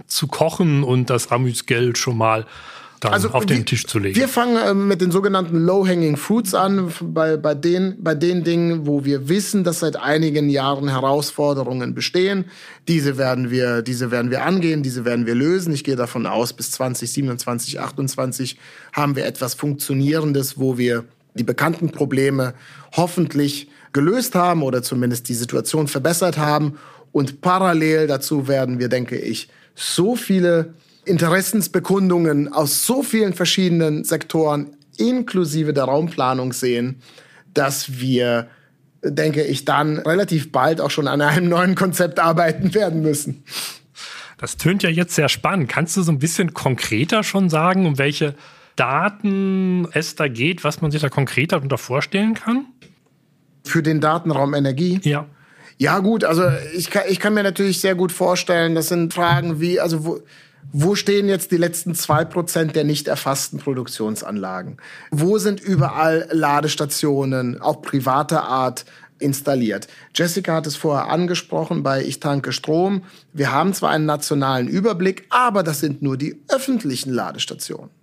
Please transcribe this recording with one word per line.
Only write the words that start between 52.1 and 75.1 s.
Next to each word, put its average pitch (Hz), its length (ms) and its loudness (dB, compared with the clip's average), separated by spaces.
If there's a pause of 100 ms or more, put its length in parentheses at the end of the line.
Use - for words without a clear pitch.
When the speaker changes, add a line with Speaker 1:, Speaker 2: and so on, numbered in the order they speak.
Speaker 1:
kann? 254 300 -2 (960)
Speaker 2:
Für - 180 0
den 156 200 2
Datenraum 156 520 2
Energie? 147 500 0
Speaker 1:
Ja. 147 220 0 (540)
Speaker 2:
Ja, 175 200 2
gut, 214 240 2
also 165 180 2 (340)
ich 175 140 -4
kann, 196 180 2
ich 185 120 0
kann 208 160 2
mir 208 80 2
natürlich 196 380 0
sehr 190 120 2
gut 180 180 0
vorstellen, 175 600 2
das 160 140 0
sind 170 260 0
Fragen 170 480 0
wie, 175 180 0
also 160 280 -2
wo, 156 120 -4 (520)
wo 165 240 2
stehen 202 340 2
jetzt 190 220 -2
die 180 60 4
letzten 170 360 -2
zwei 156 320 2
Prozent 165 500 -2
der 156 80 2
nicht 147 240 0
erfassten 139 520 -4
Produktionsanlagen? 107 1160 -6 (340)
Wo 170 260 2
sind 196 220 0
überall 160 720 2
Ladestationen, 143 1300 0
auch - 220 -2
privater 139 640 0
Art, 127 400 -2 (340)
installiert? 131 680 -2 (280)
Jessica 170 400 -2
hat 160 100 -2
es 147 100 -6
vorher 143 340 -2
angesprochen 165 720 -2
bei 135 200 0
Ich 139 160 -6
tanke 139 340 -2
Strom. 185 500 0 (280)
Wir 139 200 -2
haben 170 240 2
zwar 156 160 0
einen 156 160 2
nationalen 139 600 0
Überblick, 190 600 0